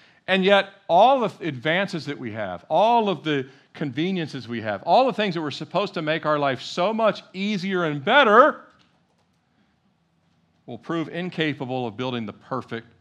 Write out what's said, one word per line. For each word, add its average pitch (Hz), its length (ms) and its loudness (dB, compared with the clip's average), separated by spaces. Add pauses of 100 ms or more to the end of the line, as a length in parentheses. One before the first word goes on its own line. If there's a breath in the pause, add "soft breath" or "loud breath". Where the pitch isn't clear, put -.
(260 soft breath)
And 190 180 2
yet, 196 240 6 (200)
all 233 380 6
the 165 220 -8
advances 156 580 -2
that 143 120 -8
we 123 140 -10
have, 98 360 -8
all 214 400 2
of 160 160 -4
the 143 220 0 (260 loud breath)
conveniences 147 760 -6
we 117 120 -6
have, 104 220 -6
all 208 240 4
the 240 60 0
things 202 220 -2
that 170 60 -4
were 151 100 -4
supposed 180 440 -4
to 170 80 -4
make 156 240 -2
our 151 120 2
life 139 220 0
so 185 320 -2
much 220 300 0 (100)
easier 190 520 -2
and 147 200 -4
better 247 580 6 (2000)
will 123 120 -12
prove 165 300 -4
incapable 139 800 -4
of 107 100 -8
building 123 300 -4
the 101 60 -10
perfect 117 540 -10 (140)